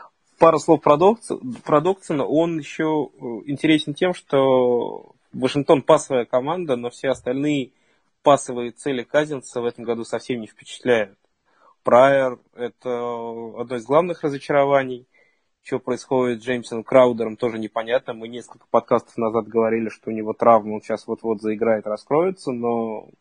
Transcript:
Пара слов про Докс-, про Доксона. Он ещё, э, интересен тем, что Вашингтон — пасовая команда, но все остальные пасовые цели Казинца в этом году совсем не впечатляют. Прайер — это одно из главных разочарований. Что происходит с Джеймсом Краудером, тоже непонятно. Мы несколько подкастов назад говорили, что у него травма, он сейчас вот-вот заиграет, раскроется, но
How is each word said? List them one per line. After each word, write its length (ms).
Пара 200
слов 220
про 160
Докс-, 360
про 160
Доксона. 440
Он 340
ещё, 480
э, 440
интересен 440
тем, 200
что 960
Вашингтон — 500
пасовая 420
команда, 520
но 140
все 200
остальные 600
пасовые 500
цели 300
Казинца 580
в 60
этом 180
году 200
совсем 360
не 60
впечатляют. 720
Прайер — 560
это 360
одно 180
из 80
главных 380
разочарований. 840
Что 140
происходит 640
с 20
Джеймсом 380
Краудером, 540
тоже 220
непонятно. 560
Мы 120
несколько 440
подкастов 460
назад 300
говорили, 440
что 200
у 20
него 200
травма, 420
он 80
сейчас 240
вот-вот 340
заиграет, 460
раскроется, 640
но 580